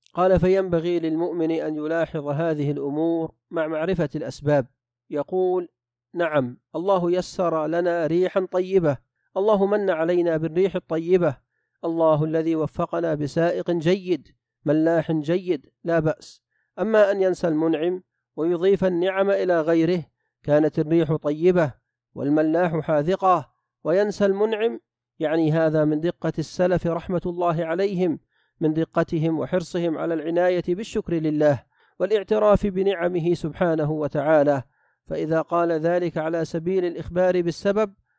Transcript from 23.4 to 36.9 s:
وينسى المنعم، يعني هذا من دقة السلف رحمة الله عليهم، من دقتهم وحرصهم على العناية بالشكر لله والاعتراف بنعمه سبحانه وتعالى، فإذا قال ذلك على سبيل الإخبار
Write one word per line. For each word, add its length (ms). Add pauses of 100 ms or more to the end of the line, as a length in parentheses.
وينسى 420
المنعم، 540 (380)
يعني 340
هذا 320
من 160
دقة 380
السلف 480
رحمة 400
الله 380
عليهم، 540 (420)
من 120
دقتهم 680
وحرصهم 600
على 160
العناية 540
بالشكر 460
لله 480 (380)
والاعتراف 640
بنعمه 680
سبحانه 560
وتعالى، 720 (440)
فإذا 340
قال 320
ذلك 460
على 260
سبيل 400
الإخبار 580